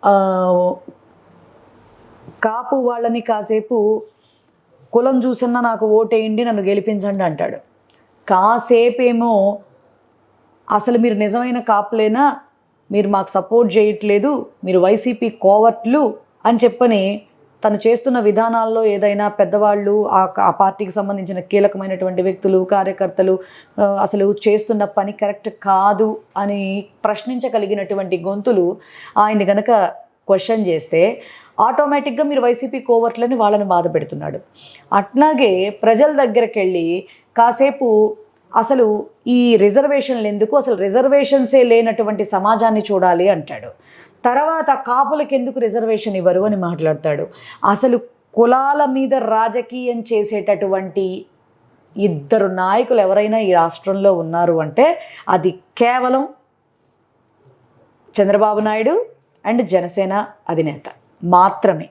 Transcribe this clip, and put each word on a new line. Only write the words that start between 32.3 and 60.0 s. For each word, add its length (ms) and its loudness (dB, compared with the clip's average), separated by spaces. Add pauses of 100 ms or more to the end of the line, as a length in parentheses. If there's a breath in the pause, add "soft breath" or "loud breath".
వైసీపీ 400 -2
కోవర్ట్లని 540 0
వాళ్ళని 300 2
బాధ 300 0
పెడుతున్నాడు. 440 -6 (540 loud breath)
అట్లాగే 800 2
ప్రజల 540 2
దగ్గరికి 340 0
వెళ్ళి 460 -2 (320 soft breath)
కాసేపు 800 2 (400)
"అసలు 500 0 (200)
ఈ 300 4
రిజర్వేషన్లు 720 2
ఎందుకు, 280 0
అసలు 180 0
రిజర్వేషన్సే 880 2
లేనటువంటి 600 2
సమాజాన్ని 580 0 (100)
చూడాలి" 360 2
అంటాడు. 400 -4 (560 soft breath)
తర్వాత 640 0
"కాపులకు 480 0
ఎందుకు 260 -4
రిజర్వేషన్ 560 -2
ఇవ్వరు" 240 2
అని 160 0
మాట్లాడతాడు. 720 -4 (380 loud breath)
అసలు 360 2 (340)
కులాల 500 2
మీద 300 -2
రాజకీయం 840 -2
చేసేటటువంటి 1300 -4 (720)
ఇద్దరు 500 0
నాయకులు 540 0
ఎవరైనా 380 2
ఈ 140 0
రాష్ట్రంలో 640 2
ఉన్నారు 460 0
అంటే 400 0 (280 loud breath)
అది 220 2 (280)
కేవలం 500 0 (1900)
చంద్రబాబు 380 0
నాయుడు 460 -2 (440)
and 120 0
జనసేన 640 -2 (220)